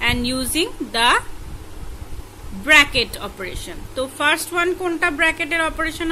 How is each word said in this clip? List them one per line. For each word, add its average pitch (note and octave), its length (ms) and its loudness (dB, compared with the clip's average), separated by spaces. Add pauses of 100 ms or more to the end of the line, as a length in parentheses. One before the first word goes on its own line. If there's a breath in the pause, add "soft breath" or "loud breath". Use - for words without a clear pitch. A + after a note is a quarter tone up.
and A#3+ 100 2 (200)
using D4 320 0 (260)
the A#3 140 6 (1600)
bracket C#4+ 460 6 (140)
operation। F3+ 500 -8 (200)
তো C4 60 -2 (160)
ফার্স্ট D#4 360 2
ওয়ান F4 140 2 (120)
কোনটা F4 280 0 (100)
ব্র্যাকেটের E4 520 2
অপারেশন D#4+ 420 -2